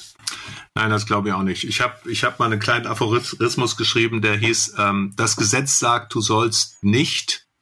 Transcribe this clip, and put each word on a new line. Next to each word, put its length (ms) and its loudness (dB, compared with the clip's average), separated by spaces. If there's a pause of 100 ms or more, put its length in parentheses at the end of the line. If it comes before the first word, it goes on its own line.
(760)
Nein, 140 2
das 160 0
glaube 240 0
ich 40 2
auch 100 0
nicht. 220 -2
Ich 160 -2
hab, 240 -2
ich 180 -4
hab 160 -2
mal 60 2
einen 140 0
kleinen 280 0
Aphorismus 920 0
geschrieben, 440 0
der 160 2
hieß, 400 0
ähm, 380 2
„Das 200 0
Gesetz 440 0
sagt, 340 0
du 80 0
sollst 640 0
nicht, 640 0 (140)